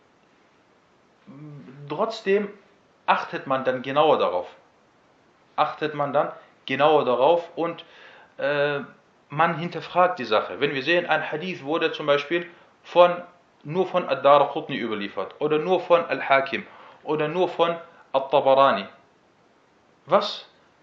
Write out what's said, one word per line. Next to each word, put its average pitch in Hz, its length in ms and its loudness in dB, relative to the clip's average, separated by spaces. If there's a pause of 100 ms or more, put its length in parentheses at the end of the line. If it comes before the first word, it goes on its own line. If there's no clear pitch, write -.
(1900)
trotzdem 202 640 -2 (560)
achtet 180 420 -2
man 131 160 -2
dann 127 180 -2
genauer 135 360 4
darauf. 90 300 0 (1080)
Achtet 147 380 -2
man 143 180 -4
dann 151 220 0 (320)
genauer 143 400 4
darauf 135 500 2
und, 165 300 -6 (520)
äh, 143 440 -2 (480)
man 165 280 0
hinterfragt 170 600 0
die 123 80 -6
Sache. 101 340 0
Wenn 151 140 0
wir 135 80 -4
sehen, 170 240 0
ein 151 260 0
Hadith 156 320 -8
wurde 156 280 -2
zum 151 160 -8
Beispiel 165 420 0 (320)
von, 175 400 4 (420)
nur 170 220 -2
von 180 240 -4
Ad-Daraqutni 139 640 4
überliefert 101 640 -6
oder 151 220 0
nur 175 220 0
von 170 240 2
Al-Hakim 135 600 -2 (380)
oder 151 240 -4
nur 175 200 -2
von 170 280 -2 (360)
At-Tabarani. 139 760 2 (1200)
Was - 420 -2 (340)